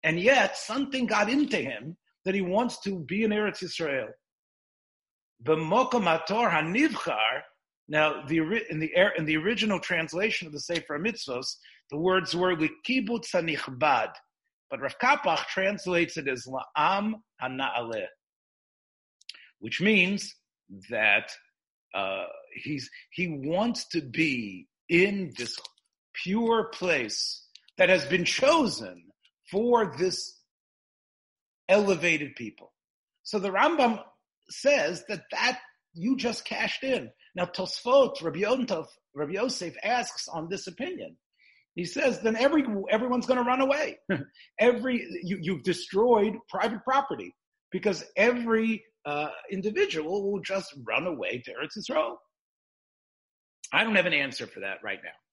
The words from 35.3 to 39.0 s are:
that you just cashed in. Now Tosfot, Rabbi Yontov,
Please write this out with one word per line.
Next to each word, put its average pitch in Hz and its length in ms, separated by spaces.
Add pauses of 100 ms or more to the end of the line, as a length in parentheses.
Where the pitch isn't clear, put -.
that 254 260 (340)
you 220 240
just - 280
cashed - 380
in. 220 280 (240)
Now 175 120
Tosfot, 240 760
Rabbi 165 180
Yontov, 208 460 (280)